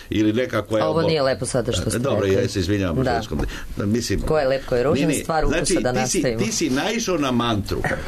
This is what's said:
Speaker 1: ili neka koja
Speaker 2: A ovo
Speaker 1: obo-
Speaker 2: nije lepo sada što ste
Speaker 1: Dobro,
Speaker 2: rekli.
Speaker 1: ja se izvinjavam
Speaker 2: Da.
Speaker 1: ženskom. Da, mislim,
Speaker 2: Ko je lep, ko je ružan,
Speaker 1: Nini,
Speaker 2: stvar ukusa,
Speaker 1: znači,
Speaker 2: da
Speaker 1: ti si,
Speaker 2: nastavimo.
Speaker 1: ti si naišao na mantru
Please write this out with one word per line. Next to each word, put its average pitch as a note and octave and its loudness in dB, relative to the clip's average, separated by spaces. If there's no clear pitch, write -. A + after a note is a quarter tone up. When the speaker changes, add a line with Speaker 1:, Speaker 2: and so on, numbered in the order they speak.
Speaker 1:
ili G#2+ 2
neka A#2+ -2
koja G#2+ 0
Speaker 2:
A D#3 2
ovo D#3 2
Speaker 1:
obo- E3 2
Speaker 2:
nije D#3 2
lepo C3 0
sada A#2 0
što F2+ -2
ste A2 0
Speaker 1:
Dobro, A2 0
Speaker 2:
rekli. F#2+ 2
Speaker 1:
ja - 0
se G2+ -2
izvinjavam F#2+ 0
Speaker 2:
Da. B2 2
Speaker 1:
ženskom. A2 -2
Da, A2 -2
mislim, G#2+ 0
Speaker 2:
Ko D#3 2
je C3+ 2
lep, C3 0
ko B2+ 0
je A#2+ 4
ružan, D#3+ 2
Speaker 1:
Nini, C3+ 0
Speaker 2:
stvar D#3 0
ukusa, D3 2
Speaker 1:
znači, D3 0
Speaker 2:
da B2 0
Speaker 1:
ti B2 0
si, - 0
Speaker 2:
nastavimo. B2 0
Speaker 1:
ti A3 -2
si D#3 0
naišao F3+ 0
na C#3 0
mantru A2+ 0